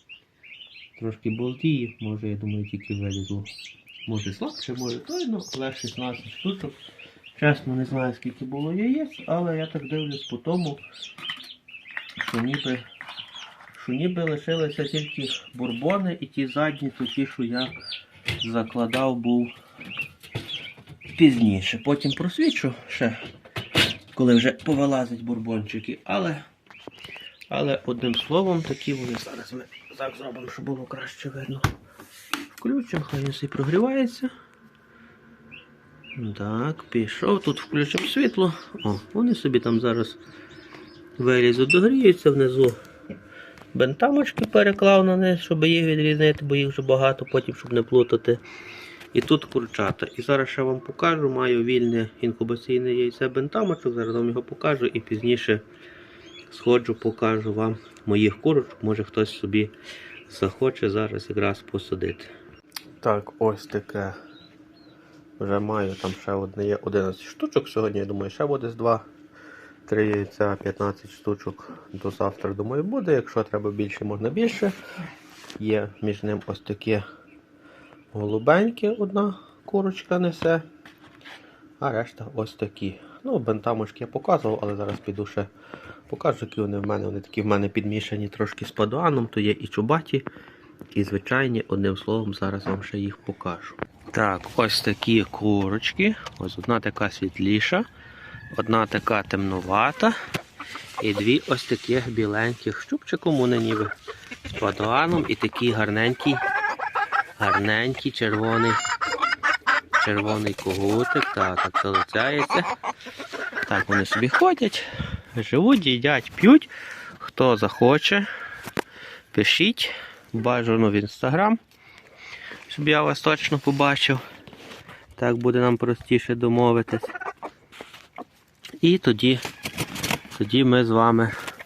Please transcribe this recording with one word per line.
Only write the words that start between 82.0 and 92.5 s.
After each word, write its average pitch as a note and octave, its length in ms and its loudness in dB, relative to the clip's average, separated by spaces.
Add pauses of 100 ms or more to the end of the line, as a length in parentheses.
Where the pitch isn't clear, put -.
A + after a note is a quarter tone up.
ось A2 180 -4
такі. G2+ 420 -6 (280)
Ну, B3 160 -2
бентамочки A2 600 -2
я A#2 80 -8
показував, A2 540 0
але G#2 140 -2
зараз G2+ 240 -6
піду G2+ 260 -6
ще G2+ 200 -4 (640)
покажу, - 320 -2
які A2 200 -6
вони G2+ 180 -2
в G2+ 60 -4
мене. G2+ 200 -2
Вони G2 160 -6
такі - 200 -8
в G2+ 40 0
мене G2+ 240 2
підмішані G#2 580 -4
трошки - 380 -6
з - 60 -14
падуаном, B2 560 0
то - 120 -4
є G#2 120 4
і - 160 -2
чубаті, C#3 560 0 (720)
і G2+ 100 0
звичайні. A#2+ 640 0
Одним G2 300 0
словом, G#2+ 360 -2
зараз G2 320 -4